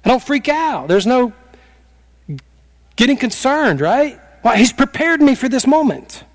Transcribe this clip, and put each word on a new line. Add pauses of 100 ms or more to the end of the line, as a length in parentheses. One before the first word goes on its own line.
I
don't
freak
out.
There's
no (1600)
getting
concerned,
right? (220)
Why?
He's
prepared
me
for
this
moment. (100)